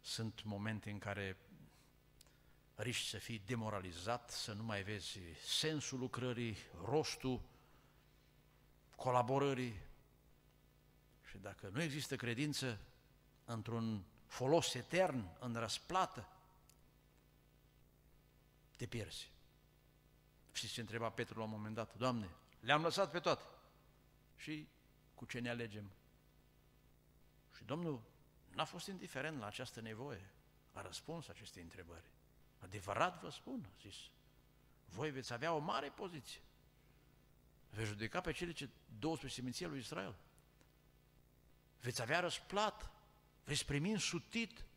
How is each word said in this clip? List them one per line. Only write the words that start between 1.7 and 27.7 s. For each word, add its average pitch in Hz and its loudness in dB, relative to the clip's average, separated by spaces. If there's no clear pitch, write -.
riști 110 0
să 110 -2
fii 113 -4
demoralizat, 101 0
să - -2
nu 104 -2
mai 104 2
vezi 101 -2
sensul 151 2
lucrării, 120 0
rostul 131 2
colaborării. 127 6
Și - -10
dacă 98 -8
nu 113 0
există 143 0
credință 120 0
într-un 113 0
folos 143 6
etern, 131 4
în 120 -2
răsplată, 117 2
te 123 -2
pierzi. 104 -4
Știți - -2
ce 120 -4
întreba 113 0
Petru 110 -2
la 113 0
un 107 0
moment 107 -2
dat? 110 -2
„Doamne, 113 4
le-am 143 6
lăsat 165 4
pe 170 2
toate. 165 6
Și 151 -6
cu - -10
ce 120 -4
ne 120 0
alegem?” 107 -4
Și - -14
Domnul 143 0